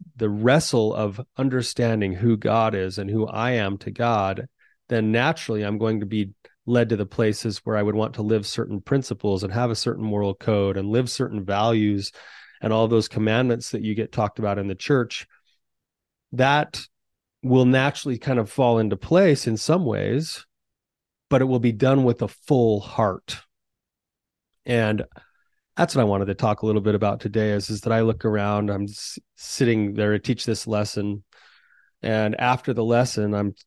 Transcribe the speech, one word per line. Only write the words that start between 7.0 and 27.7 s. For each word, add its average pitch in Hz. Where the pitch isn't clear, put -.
places 107
where 110
I 104
would 104
want 110
to 107
live 107
certain 104
principles 104
and 95
have 120
a 110
certain -
moral 104
code 98
and 98
live 120
certain 107
values 104
and 110
all 113
those 113
commandments 117
that 104
you 107
get 107
talked 107
about 101
in 98
the 95
church. -
That 135
will 127
naturally 131
kind 127
of 107
fall 120
into 101
place 170
in 113
some 165
ways, 123
but 135
it 131
will 127
be 120
done 131
with 120
a 107
full 113
heart. -
And 110
that's -
what 131
I 110
wanted 101
to 98
talk 104
a 107
little 107
bit 104
about 104
today 107
is, 101